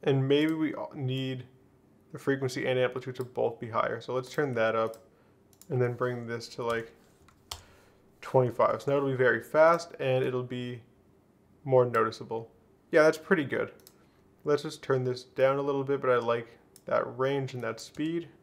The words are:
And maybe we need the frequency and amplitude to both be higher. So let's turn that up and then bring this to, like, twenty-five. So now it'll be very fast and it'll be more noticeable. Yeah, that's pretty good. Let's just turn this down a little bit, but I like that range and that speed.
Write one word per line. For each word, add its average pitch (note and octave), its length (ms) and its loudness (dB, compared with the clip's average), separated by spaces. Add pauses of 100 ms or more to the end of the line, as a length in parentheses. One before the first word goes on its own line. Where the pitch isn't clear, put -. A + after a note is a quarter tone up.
And C3+ 240 2
maybe D3+ 260 4
we D#3 220 -2 (200)
need C3 500 -6 (680)
the C#3+ 60 -14
frequency C3+ 480 -2
and B2+ 120 0
amplitude B2+ 380 -2
to B2+ 80 -6
both A#2 340 -2
be A#2 100 -10
higher. A#2 320 -2
So B2 120 -10
let's B2+ 180 -6
turn C#3+ 240 -2
that A2+ 200 2
up A2+ 240 -2 (720)
and B2+ 100 0
then B2 140 0
bring A#2+ 320 -4
this A#2 220 -8
to, - 140 -12
like, A#2 300 -4 (1300)
twenty-five. A#2 600 2
So - 80 -4
now C#3 80 2
it'll C#3 120 0
be C3 60 -4
very A#2 260 4
fast E3 580 4
and C3 240 2
it'll B2+ 180 -2
be B2 400 -8 (840)
more B2+ 220 6
noticeable. A2+ 640 -2 (400)
Yeah, D#3 140 6
that's D#3 140 4
pretty E3+ 260 0
good. A2+ 280 -4 (720)
Let's D3 180 0
just D#3 200 -12
turn C3 220 0
this B2 180 -4
down C3+ 340 2
a C#3+ 60 -2
little C#3 220 0
bit, C3+ 180 -2
but B2+ 80 2
I B2 60 4
like A#2 420 -2 (260)
that A#2 340 -2
range C3 360 -2
and B2 100 -8
that A2 160 -6
speed. E3 480 -6 (140)